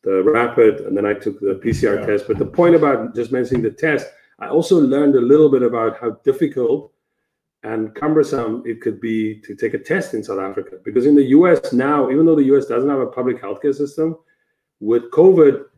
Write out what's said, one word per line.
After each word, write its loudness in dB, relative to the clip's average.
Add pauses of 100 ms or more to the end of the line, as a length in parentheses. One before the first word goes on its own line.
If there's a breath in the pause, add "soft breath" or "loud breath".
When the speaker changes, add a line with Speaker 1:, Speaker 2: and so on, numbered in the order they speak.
Speaker 1:
the 0
rapid, 2
and -6
then -2
I 0
took -8
the -2
P -6
C -2
R 0
Speaker 2:
Yeah. -6
Speaker 1:
test. -4
But -4
the -4
point 2
about 0
just -6
mentioning -2
the -2
test, -4 (300 soft breath)
I -14
also 2
learned 2
a 4
little 4
bit 2
about -2
how -4 (140)
difficult -2 (720)
and -8
cumbersome -2
it -10
could -6
be -6
to -16
take -4
a -6
test -6
in -6
South -8
Africa. -10
Because -2
in 6
the 6
U 4
S 0
now, 0
even 2
though 4
the 2
U 4
S 0
doesn't -2
have -2
a -2
public -6
healthcare -4
system, -6 (600)
with -2
covid 6 (140)